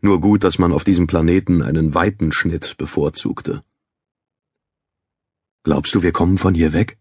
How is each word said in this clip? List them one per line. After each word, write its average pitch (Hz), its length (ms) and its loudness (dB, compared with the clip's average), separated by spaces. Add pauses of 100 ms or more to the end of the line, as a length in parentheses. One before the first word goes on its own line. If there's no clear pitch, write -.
Nur 98 180 4
gut, 101 240 2
dass 92 160 0
man 87 140 2
auf - 100 -2
diesem 87 240 2
Planeten 85 540 2
einen 78 320 0
weiten 87 380 0
Schnitt - 460 -6
bevorzugte. - 840 -6 (2000)
„Glaubst 76 320 -2
du, 95 80 0
wir 87 80 2
kommen 90 260 0
von 95 160 0
hier 82 200 0
weg?“ - 280 -2